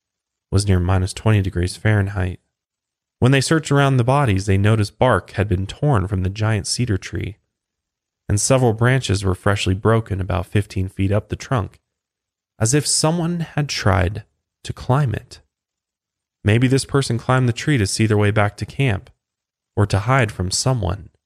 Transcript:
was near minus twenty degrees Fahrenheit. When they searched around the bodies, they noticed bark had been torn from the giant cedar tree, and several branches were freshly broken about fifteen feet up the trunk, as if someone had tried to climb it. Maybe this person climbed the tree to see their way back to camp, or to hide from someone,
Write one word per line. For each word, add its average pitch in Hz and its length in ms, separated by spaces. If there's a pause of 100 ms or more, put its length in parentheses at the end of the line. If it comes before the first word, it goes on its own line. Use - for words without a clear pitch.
(520)
was 98 160
near 92 100
minus 92 340
twenty 107 300
degrees 90 340
Fahrenheit. 98 600 (800)
When 123 140
they 139 80
searched 156 320
around 139 240
the 123 80
bodies, 117 420
they 98 100
noticed 104 440
bark 123 320
had 101 160
been 95 180
torn 120 400
from 95 160
the 92 80
giant 107 380
cedar 117 280
tree, - 420 (920)
and 101 120
several 127 320
branches 117 520
were 92 100
freshly 98 400
broken 107 460
about 92 260
fifteen 98 400
feet 95 240
up 104 180
the - 60
trunk, - 460 (800)
as 113 140
if 147 120
someone 170 540
had 147 280
tried 95 540 (400)
to - 100
climb 131 400
it. - 280 (1040)
Maybe 117 240
this 131 160
person 131 340
climbed 127 300
the 117 40
tree 147 260
to 101 80
see 113 200
their 107 100
way 104 140
back 104 280
to - 80
camp, 120 440 (640)
or 101 100
to 98 140
hide 120 300
from 90 200
someone, 95 580 (180)